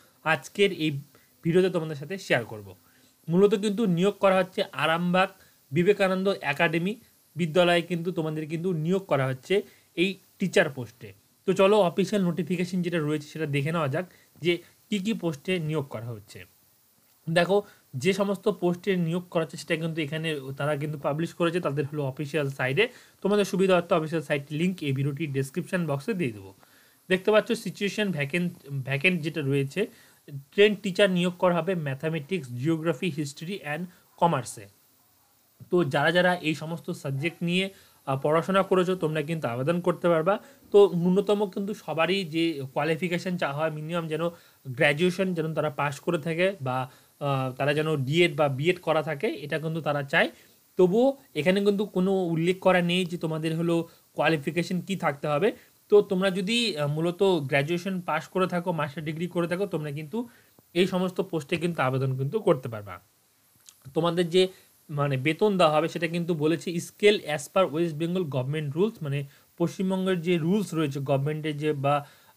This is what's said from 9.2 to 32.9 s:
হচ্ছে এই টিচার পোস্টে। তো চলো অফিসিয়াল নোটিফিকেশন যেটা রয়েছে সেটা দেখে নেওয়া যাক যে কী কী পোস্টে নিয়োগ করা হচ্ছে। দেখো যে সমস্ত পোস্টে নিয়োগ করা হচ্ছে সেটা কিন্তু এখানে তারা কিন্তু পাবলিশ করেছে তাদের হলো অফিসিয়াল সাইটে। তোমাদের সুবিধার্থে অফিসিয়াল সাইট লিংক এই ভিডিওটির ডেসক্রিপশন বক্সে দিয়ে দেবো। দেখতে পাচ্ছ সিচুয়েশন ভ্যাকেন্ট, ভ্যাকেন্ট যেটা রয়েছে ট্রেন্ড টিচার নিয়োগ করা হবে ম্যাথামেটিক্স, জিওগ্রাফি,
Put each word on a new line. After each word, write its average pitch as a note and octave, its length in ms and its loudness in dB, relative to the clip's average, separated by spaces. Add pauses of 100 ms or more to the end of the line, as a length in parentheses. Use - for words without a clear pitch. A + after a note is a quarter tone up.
হচ্ছে F#3 360 -2 (320)
এই F#3 240 0 (200)
টিচার F3+ 300 4
পোস্টে। A2+ 440 -12 (320)
তো F#3+ 80 2
চলো G3 260 6
অফিসিয়াল F#3+ 440 2
নোটিফিকেশন F3+ 580 -2
যেটা F3 180 -2
রয়েছে D3+ 280 -2
সেটা D#3 180 -8
দেখে C#3+ 260 -2
নেওয়া E3 160 0
যাক D#3+ 180 -2 (360)
যে E3+ 160 2 (320)
কী G#3 100 0
কী G#3+ 140 -2
পোস্টে F3 460 -4
নিয়োগ D3+ 300 -2
করা A2+ 160 -10
হচ্ছে। G#2 400 -14 (840)
দেখো F3 360 4 (320)
যে D3+ 180 2
সমস্ত G3 360 0
পোস্টে F3+ 460 0
নিয়োগ F3 340 -2
করা D#3+ 140 -2
হচ্ছে D#3+ 140 -10
সেটা E3+ 180 -4
কিন্তু E3 260 -4
এখানে D#3 380 -4 (180)
তারা D3 180 -2
কিন্তু D3+ 240 -6
পাবলিশ D#3 340 -2
করেছে E3+ 260 0
তাদের D3 260 -2
হলো D3 180 -6
অফিসিয়াল C#3 460 -4
সাইটে। C#3 380 0 (340)
তোমাদের G3+ 240 2
সুবিধার্থে F#3 500 2
অফিসিয়াল D#3 280 0
সাইট D3+ 280 -2
লিংক F3 320 -2
এই C#3+ 80 -2
ভিডিওটির C#3+ 400 -2
ডেসক্রিপশন E3 560 -4
বক্সে C#3 260 -2
দিয়ে D#3+ 180 -2
দেবো। G2 200 -16 (580)
দেখতে F#3 220 2
পাচ্ছ G#3+ 200 4
সিচুয়েশন G3+ 600 -2
ভ্যাকেন্ট, F3 400 -2 (180)
ভ্যাকেন্ট C#3 520 0
যেটা D#3+ 200 -4
রয়েছে C#3 440 -2 (680)
ট্রেন্ড G#3 300 4
টিচার G3 280 2
নিয়োগ F3+ 220 2 (100)
করা F3+ 160 4
হবে F3+ 160 -2
ম্যাথামেটিক্স, D#3 720 -4 (120)
জিওগ্রাফি, E3 580 0